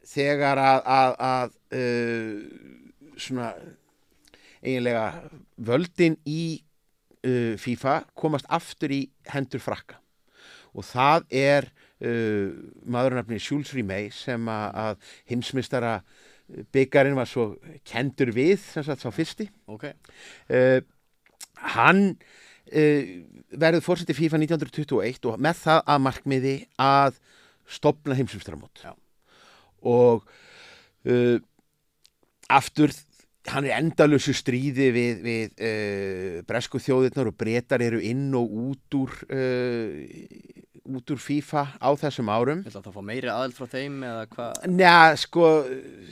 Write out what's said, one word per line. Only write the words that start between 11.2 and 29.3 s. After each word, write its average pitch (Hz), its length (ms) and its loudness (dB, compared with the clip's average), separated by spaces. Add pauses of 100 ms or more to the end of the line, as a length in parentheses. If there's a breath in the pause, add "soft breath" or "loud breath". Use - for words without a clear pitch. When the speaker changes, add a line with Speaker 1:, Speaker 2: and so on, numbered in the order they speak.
Speaker 1:
er, 139 380 2 (320 soft breath)
uh, 110 500 -2 (340)
maður 123 300 0
að 123 60 -2
nafni 110 180 -6
Jules 139 340 -6
Rimet 104 400 -6
sem 117 360 -6
a-, 107 260 -6
að 107 220 -4 (340 loud breath)
heimsmeistara, 120 720 -4
uh, - 640 -20 (100)
bikarinn 135 440 4
var 123 100 -2
svo 110 260 -4 (320)
kenndur 123 500 -2
við, 165 260 2
sem - 240 -10
sagt, 143 160 -6
sá 120 100 -8
fyrsti. 165 360 -8 (200)
Speaker 2:
Ok. 107 200 -14 (640 loud breath)
Speaker 1:
Uh, 131 320 4 (960)
hann, 165 260 6 (640 soft breath)
uh, 151 380 2 (500)
verður 165 320 2
forseti 175 280 -2
fifa 156 220 0
nítján 156 220 0
hundruð - 160 -8
tuttugu 151 260 -2
og 107 60 -2
eitt 127 180 -8
og 113 140 -4
með 151 240 -2
það 160 240 4
að 143 160 2
markmiði 135 540 -2 (200)
að 139 420 4 (500 soft breath)
stofna 147 500 -2
heimsmeistaramót. 92 640 -8
Speaker 2:
Já. 85 100 -18 (880 soft breath)